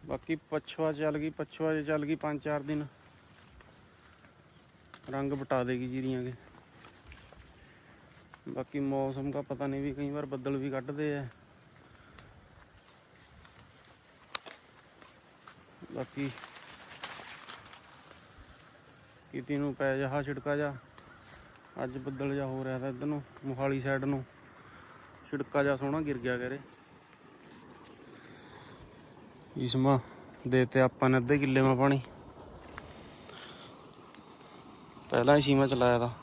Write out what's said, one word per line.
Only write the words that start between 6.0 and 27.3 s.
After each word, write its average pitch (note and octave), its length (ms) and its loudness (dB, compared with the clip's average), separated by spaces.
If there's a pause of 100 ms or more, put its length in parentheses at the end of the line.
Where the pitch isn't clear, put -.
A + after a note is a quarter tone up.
ਕੇ। B2 100 -6 (2250)
ਬਾਕੀ C3 300 -6
ਮੌਸਮ C3+ 520 0
ਦਾ C#3+ 100 -2
ਪਤਾ C#3 260 -4
ਨਹੀਂ, C#3 140 -2
ਵੀ C#3 120 -2
ਕਈ C#3+ 160 -4
ਵਾਰ C#3+ 160 -4
ਬੱਦਲ C#3 320 -2
ਵੀ C3+ 140 -2
ਕੱਢਦੇ C#3+ 460 -2
ਆ। C#3 80 -4 (4000)
ਬਾਕੀ C3+ 360 -4 (3000)
ਕਿਤੇ C#3 260 -2
ਨੂੰ C#3+ 160 0
ਪੈ C3+ 240 2
ਜਾ C3+ 120 0
ਆਹ C#3+ 140 0
ਛਿੜਕਾ C#3+ 320 -2
ਜਾ, D3 180 0 (1080)
ਅੱਜ B2+ 140 -6
ਬੱਦਲ C#3 380 -2
ਜਾ C#3 100 0
ਹੋ C3 180 -2
ਰਿਹਾ C3 160 -2
ਤਾਂ C3+ 100 -2
ਇੱਧਰ C3 160 -6
ਨੂੰ, D3 160 0 (240)
ਮੋਹਾਲੀ C3+ 360 0
ਸਾਈਡ C3+ 220 0
ਨੂੰ C#3 200 0 (1040)
ਛਿੜਕਾ C#3 340 2
ਜਾ C#3 140 4
ਸੋਹਣਾ C#3 240 0
ਗਿਰ C#3+ 160 0
ਗਿਆ B2 200 0
ਕਰੇ। B2+ 220 -4 (3000)